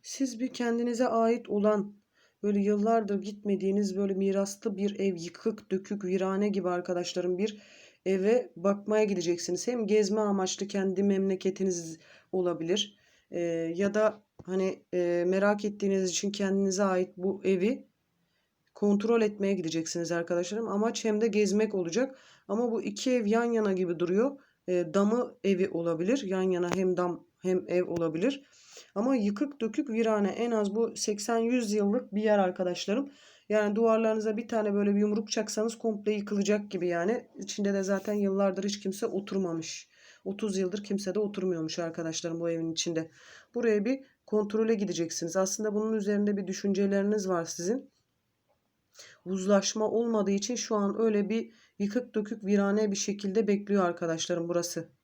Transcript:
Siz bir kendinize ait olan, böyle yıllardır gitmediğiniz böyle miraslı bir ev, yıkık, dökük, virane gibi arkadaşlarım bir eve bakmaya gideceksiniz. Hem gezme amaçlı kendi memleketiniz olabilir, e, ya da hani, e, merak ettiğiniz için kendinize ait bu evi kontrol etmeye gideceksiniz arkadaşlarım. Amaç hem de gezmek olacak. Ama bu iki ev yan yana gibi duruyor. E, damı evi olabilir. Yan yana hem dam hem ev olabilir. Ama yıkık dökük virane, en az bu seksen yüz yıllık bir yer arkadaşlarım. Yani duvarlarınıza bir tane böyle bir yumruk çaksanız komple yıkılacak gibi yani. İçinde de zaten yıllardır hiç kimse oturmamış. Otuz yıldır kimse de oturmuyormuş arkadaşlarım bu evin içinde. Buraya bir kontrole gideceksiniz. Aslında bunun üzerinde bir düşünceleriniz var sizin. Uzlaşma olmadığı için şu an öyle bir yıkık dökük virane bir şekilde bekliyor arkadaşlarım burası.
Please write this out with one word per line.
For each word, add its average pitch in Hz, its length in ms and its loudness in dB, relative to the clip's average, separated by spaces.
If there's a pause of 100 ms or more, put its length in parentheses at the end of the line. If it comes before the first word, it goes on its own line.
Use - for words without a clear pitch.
Siz 240 300 -4
bir 254 140 -4
kendinize 240 540 0
ait 226 420 2
olan, 208 440 2 (500)
böyle 202 160 2
yıllardır 208 600 2
gitmediğiniz 196 760 0
böyle 196 160 0
miraslı 196 640 -2
bir 202 220 -2
ev, 196 160 2
yıkık, 175 560 -6
dökük, 196 320 -4
virane 190 460 0
gibi 190 200 0
arkadaşlarım 180 680 -2
bir 208 240 -2 (440)
eve 196 500 2
bakmaya 202 480 2
gideceksiniz. 175 640 -2
Hem 240 200 -2
gezme 214 340 4
amaçlı 196 460 0
kendi 196 360 0
memleketiniz 190 920 0 (340)
olabilir, 175 680 -2 (340)
e, 175 80 -4 (360)
ya 196 180 0
da 214 300 2 (200)
hani, 190 400 -2 (100)
e, 175 340 2
merak 202 380 2
ettiğiniz 196 440 0
için 196 220 -4
kendinize 196 520 0
ait 185 340 0
bu 190 260 -2
evi 196 440 0 (880)
kontrol 208 460 4
etmeye 208 320 0
gideceksiniz 165 580 -2
arkadaşlarım. 175 560 -2
Amaç 208 380 0
hem 214 160 2
de 233 60 2
gezmek 208 480 2
olacak. 185 400 0 (320)
Ama 226 240 0
bu 226 120 -2
iki 208 280 -2
ev 247 140 2
yan 233 260 2
yana 214 220 2
gibi 175 260 -2
duruyor. 202 400 2 (280)
E, 175 260 0
damı 226 500 2
evi 196 260 2
olabilir. 170 540 0
Yan 190 180 -2
yana 180 340 0
hem 185 220 2
dam 180 280 -2 (160)
hem 185 260 0
ev 180 200 0
olabilir. 170 560 -2 (520)
Ama 247 200 2
yıkık 214 460 -2
dökük 226 280 -4
virane, 220 400 2
en 233 220 -2
az 208 240 0
bu 226 200 0
seksen 220 420 -2
yüz 233 360 2
yıllık 208 420 0
bir 214 80 0
yer 208 160 6
arkadaşlarım. 185 680 0 (400)
Yani 208 260 2
duvarlarınıza 220 600 2
bir 226 100 -6
tane 214 260 0
böyle 202 220 2
bir 202 40 4
yumruk 208 320 0
çaksanız 220 460 -2
komple 214 340 -2
yıkılacak 208 600 0
gibi 180 160 -2
yani. 175 480 0
İçinde 202 380 -4
de 196 100 0
zaten 196 300 -2
yıllardır 196 500 0
hiç 202 160 -4
kimse 196 260 -6
oturmamış. 190 840 -4 (340)
Otuz 196 340 -4
yıldır 190 260 -2
kimse 190 320 -4
de 208 40 0
oturmuyormuş 185 600 -2
arkadaşlarım 165 600 -4
bu 170 100 -2
evin 165 220 -2
içinde. 160 400 -4 (440)
Buraya 214 300 2
bir 269 180 -2 (220)
kontrole 214 500 0
gideceksiniz. 170 600 -4
Aslında 196 380 0
bunun 220 200 0
üzerinde 208 440 0
bir 190 100 -4
düşünceleriniz 196 840 0
var 170 160 0
sizin. 196 440 -4 (1400)
Uzlaşma 196 640 2
olmadığı 220 420 2
için 202 240 0
şu - 200 -2
an 202 260 0
öyle 208 280 2
bir 226 220 -2 (280)
yıkık 208 360 -2
dökük 214 300 -4
virane 202 460 2
bir 196 40 0
şekilde 202 520 -2
bekliyor 202 380 2
arkadaşlarım 170 640 -2
burası. 170 400 -4 (140)